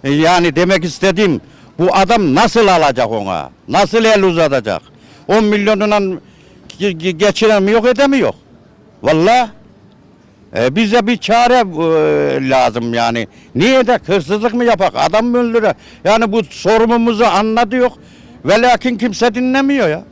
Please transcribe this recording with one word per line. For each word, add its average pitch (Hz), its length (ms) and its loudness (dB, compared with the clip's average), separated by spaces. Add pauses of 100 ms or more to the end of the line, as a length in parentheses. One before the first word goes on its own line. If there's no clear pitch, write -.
e, 139 80 -2
yani 165 440 2
demek 175 280 0
istediğim 180 580 -2 (380)
bu 175 160 2
adam 190 400 2
nasıl 220 320 2
alacak 139 440 0
ona? 92 380 -6 (180)
Nasıl 202 380 0
el 214 180 4
uzatacak? 139 580 0 (460)
On 214 160 2
milyonundan 208 760 -2 (600)
ge-, 185 180 -4
ge-, 175 200 -4
geçinen 208 460 0
mi 202 80 0
yok, 220 160 0
edemiyor. 254 460 0 (680)
Vallahi, 196 460 2 (1080)
e, 127 180 -2
bize 214 320 0
bir 240 100 -2
çare, 240 360 2
e, 156 960 0
lazım 120 440 0
yani. 117 340 -2 (280)
Niye 240 320 2
de 240 180 0
hırsızlık 202 480 -2
mı 240 100 -2
yapak? 190 320 0
Adam 165 300 0
mı 240 120 -2
öldürer? 226 380 0 (280)
Yani 214 280 2
bu 214 120 -2
sorunumuzu 226 840 0
anladı 220 500 0
yok. 247 180 0 (520)
Ve 202 160 2
lakin 247 360 2
kimse 226 380 -2
dinlemiyor 262 540 0
ya. 156 220 -4